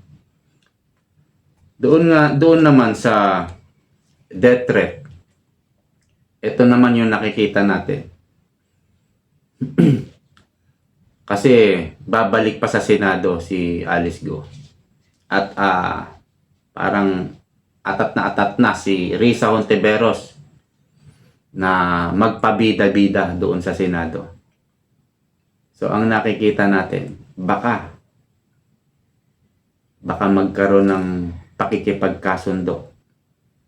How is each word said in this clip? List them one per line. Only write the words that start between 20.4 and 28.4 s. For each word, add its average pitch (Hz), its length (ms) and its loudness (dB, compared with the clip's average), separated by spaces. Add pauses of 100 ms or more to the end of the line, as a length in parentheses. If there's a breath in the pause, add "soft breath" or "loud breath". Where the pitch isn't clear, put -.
na 90 560 0
magpabida-bida 101 1200 2
doon 92 240 -2
sa 90 140 -4
Senado. 85 560 -4 (1500)
So, - 120 -4
ang 110 180 0
nakikita 107 640 0
natin, 95 480 -4 (160)
baka, 98 580 -4 (2000)